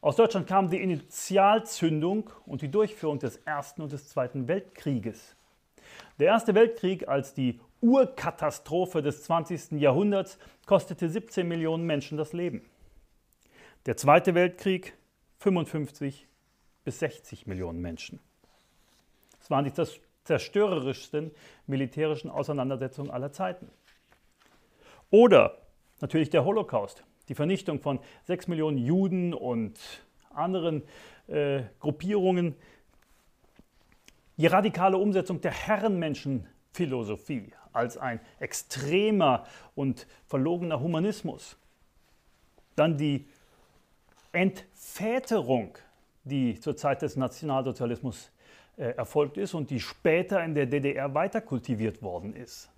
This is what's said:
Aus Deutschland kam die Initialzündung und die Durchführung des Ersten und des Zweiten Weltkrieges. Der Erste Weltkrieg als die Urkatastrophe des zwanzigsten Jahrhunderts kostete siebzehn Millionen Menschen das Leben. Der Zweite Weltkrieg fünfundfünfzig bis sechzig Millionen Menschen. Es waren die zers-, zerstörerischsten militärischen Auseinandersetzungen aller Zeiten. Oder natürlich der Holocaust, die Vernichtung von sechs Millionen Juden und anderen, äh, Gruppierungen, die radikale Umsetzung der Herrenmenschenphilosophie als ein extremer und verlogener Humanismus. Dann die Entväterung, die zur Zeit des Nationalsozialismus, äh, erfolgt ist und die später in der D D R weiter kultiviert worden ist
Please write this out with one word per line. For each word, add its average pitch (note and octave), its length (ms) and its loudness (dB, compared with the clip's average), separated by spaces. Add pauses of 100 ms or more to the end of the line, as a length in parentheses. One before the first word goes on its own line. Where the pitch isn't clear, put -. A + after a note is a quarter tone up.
Aus D3 140 2
Deutschland A3 320 4
kam F#3+ 240 2
die F#3 100 0
Initialzündung F#3+ 1500 0 (160)
und C#3 160 -8
die C#3+ 80 -6
Durchführung F3+ 480 -2
des B2+ 200 -8
Ersten D3+ 440 -10
und D3 80 -10
des C#3 180 -12
Zweiten B2+ 380 -4
Weltkrieges. C3 880 -6 (880)
Der D3+ 80 6
Erste G#3+ 260 6
Weltkrieg A3 540 4
als C#3 260 -2
die B2+ 240 0 (220)
Urkatastrophe F3+ 1200 2
des D3 220 -4
zwanzigsten E3 520 -2
Jahrhunderts F#3 600 2 (280)
kostete F3+ 420 2
siebzehn F#3 400 -4
Millionen E3 360 -2
Menschen D3+ 320 -4
das D3+ 160 -6
Leben. E3+ 320 -6 (1200)
Der A#2+ 100 -2
Zweite E3+ 400 6
Weltkrieg F3+ 600 0 (440)
fünfundfünfzig D3+ 880 -2 (560)
bis - 160 -8
sechzig - 480 -8
Millionen F2+ 320 -6
Menschen. E2+ 400 -10 (1200)
Es - 100 -12
waren C#3+ 140 4
die C#3 80 -2
zers-, - 260 -4 (240)
zerstörerischsten D#3 1120 -2 (340)
militärischen C#3 640 -4
Auseinandersetzungen C#3 800 -6
aller C3+ 220 -8
Zeiten. F#3 360 -8 (1400)
Oder G3 480 10 (420)
natürlich D3+ 300 0
der D3 140 4
Holocaust, D#3+ 580 -2 (260)
die C3 60 -8
Vernichtung E3 460 -2
von C#3 180 -4 (260)
sechs F3 240 -6
Millionen D#3 300 -2
Juden F3 560 0
und A#3 440 -4 (560)
anderen, E3 480 -2 (440)
äh, C#3+ 340 0 (180)
Gruppierungen, F3 800 0 (1800)
die D#3 80 4
radikale F#3+ 500 4
Umsetzung F#3+ 460 0
der F3 80 0
Herrenmenschenphilosophie C#3 2000 -4 (220)
als A#2+ 240 -2
ein B2 200 -6 (200)
extremer D3+ 1040 0 (300)
und C3+ 320 -4 (200)
verlogener D#3+ 540 -2
Humanismus. E3+ 800 -4 (1160)
Dann D#3 200 4
die C#3 320 -2 (1040)
Entväterung, F#3 1400 -2 (480)
die C3 340 -2
zur - 200 -6
Zeit C#3 240 0
des D3+ 140 -4
Nationalsozialismus, B2+ 1160 -4 (460)
äh, A#2+ 160 -4
erfolgt D3 420 -2
ist F#3+ 160 -6
und D#3 160 -6
die B2+ 120 -4
später F3 640 0
in E3 120 -4
der C#3+ 100 2
D C#3 160 0
D C#3 140 -2
R C3+ 180 -4
weiter G3 300 -2
kultiviert A2 580 -4
worden F#2 340 -8
ist - 440 -18